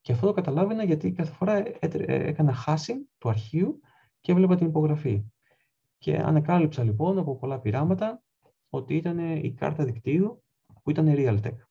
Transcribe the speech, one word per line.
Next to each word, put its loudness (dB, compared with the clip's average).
Και -4
αυτό 2
το 4
καταλάβαινα 0
γιατί 0
κάθε -4
φορά 0
έτρε-, -2
ε, 0
έκανα 0
hashing -2
του -4
αρχείου -2
και -2
έβλεπα 6
την 2
υπογραφή. 0
Και -2
ανακάλυψα, 2
λοιπόν, 0
από -4
πολλά -6
πειράματα -2
ότι -6
ήταν -2
η -4
κάρτα -4
δικτύου -2
που -2
ήταν 2
Realtek. 2